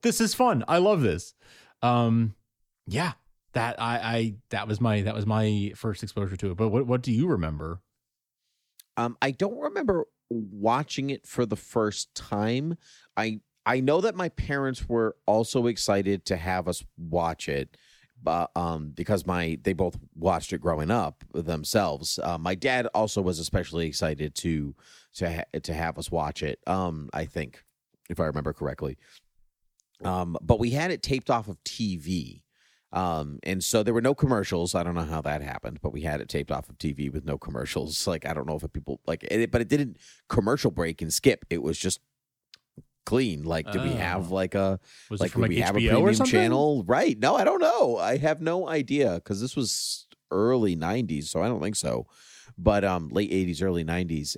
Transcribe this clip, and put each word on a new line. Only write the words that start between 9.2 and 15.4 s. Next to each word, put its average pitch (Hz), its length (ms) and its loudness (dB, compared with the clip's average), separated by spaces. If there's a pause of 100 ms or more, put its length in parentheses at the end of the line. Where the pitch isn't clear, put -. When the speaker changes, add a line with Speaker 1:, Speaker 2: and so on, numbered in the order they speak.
Speaker 2:
I 135 80 2
don't 202 300 -2
remember 294 460 0 (220)
watching 117 800 0
it - 180 -8
for 123 200 0
the 104 100 -2
first - 580 -2
time. 123 640 -2 (400)
I, 107 240 -2 (240)
I 127 160 2
know 147 220 4
that 208 140 0
my 180 120 -2
parents 139 600 -4
were 113 280 0 (100)
also 113 420 2